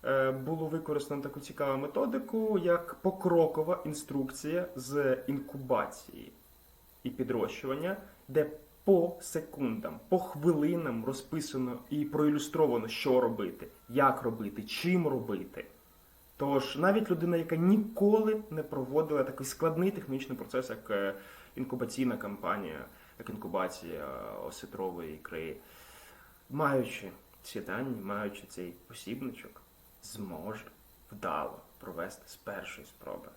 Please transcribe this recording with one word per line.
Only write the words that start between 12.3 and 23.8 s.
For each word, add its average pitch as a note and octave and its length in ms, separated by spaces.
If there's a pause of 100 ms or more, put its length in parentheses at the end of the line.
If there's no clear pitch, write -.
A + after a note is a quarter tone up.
що B2+ 320
робити, G#2+ 480 (200)
як B2+ 340
робити, A2 400
чим F3 460
робити. A2 580 (720)
Тож C#3 400
навіть G3+ 340
людина, E3+ 260
яка E3 200
ніколи G#3+ 960
не D#3 120
проводила C#3+ 640
такий C3 220
складний E3 440
технічний C3+ 480
процес, B2+ 320
як, A2 200
е, G2 240 (420)
інкубаційна B2 600
кампанія, F#2+ 680 (340)
як - 120
інкубація F2 760 (400)